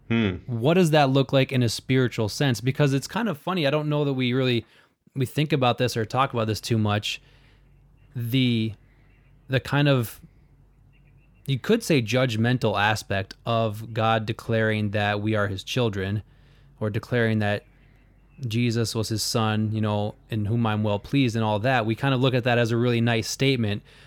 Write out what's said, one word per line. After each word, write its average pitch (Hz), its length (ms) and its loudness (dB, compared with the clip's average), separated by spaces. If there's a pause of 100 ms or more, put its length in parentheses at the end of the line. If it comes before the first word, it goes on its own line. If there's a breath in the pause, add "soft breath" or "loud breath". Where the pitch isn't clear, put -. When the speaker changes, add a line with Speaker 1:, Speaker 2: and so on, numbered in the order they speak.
Speaker 1:
Hmm. 110 280 2 (100)
Speaker 2:
what 123 280 0
does 180 160 4
that 147 200 4
look 135 220 2
like 135 200 2
in 127 100 2
a 117 60 2
spiritual 120 600 0
sense? 123 320 -2
Because 135 320 0
it's 135 140 -2
kind 220 220 -4
of 160 100 -6
funny. 175 280 -2
I 135 40 2
don't 151 180 0
know 147 160 0
that 139 100 0
we 127 180 0
really, 123 340 0 (480 soft breath)
we 139 120 -2
think 151 260 -2
about 127 260 2
this 123 180 0
or 110 80 0
talk 131 280 0
about 117 160 0
this 107 120 -2
too 113 180 0
much. 107 420 -2 (960 soft breath)
The, 117 560 0 (760 soft breath)
the 127 120 0
kind 143 280 2
of, 127 320 0 (1300)
you 135 120 -2
could 233 260 0
say 139 180 2
judgmental 117 800 0
aspect 104 540 0 (120)
of 113 480 -2
God 113 320 0
declaring 110 640 -2
that 104 300 -2
we 107 160 -2
are 104 100 0
his 98 160 -6
children, 101 600 -2 (580 soft breath)
or 107 100 -2
declaring 110 500 0
that 104 240 -2 (840 soft breath)
Jesus 117 460 0
was 110 160 -4
his 110 120 -2
son, 107 480 0
you 107 100 -2
know, 104 340 -2 (140)
in 107 180 -4
whom 117 200 0
I'm 107 160 0
well 104 160 0
pleased 123 380 0
and 113 80 0
all 107 160 0
that. 123 260 0
We 113 80 0
kind 139 200 0
of 123 60 0
look 131 140 2
at 120 100 0
that 120 140 2
as 117 140 2
a 120 40 0
really 120 240 2
nice 117 280 0
statement, 117 540 0 (240 loud breath)